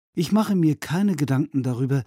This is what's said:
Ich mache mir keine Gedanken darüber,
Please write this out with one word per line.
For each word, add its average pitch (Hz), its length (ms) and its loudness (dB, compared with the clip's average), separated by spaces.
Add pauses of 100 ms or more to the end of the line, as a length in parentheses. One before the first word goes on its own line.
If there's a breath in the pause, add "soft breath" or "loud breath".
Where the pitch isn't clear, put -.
(180)
Ich 170 140 -2
mache 208 220 2
mir 160 220 2
keine 190 380 -2
Gedanken 139 480 0
darüber, 127 440 -2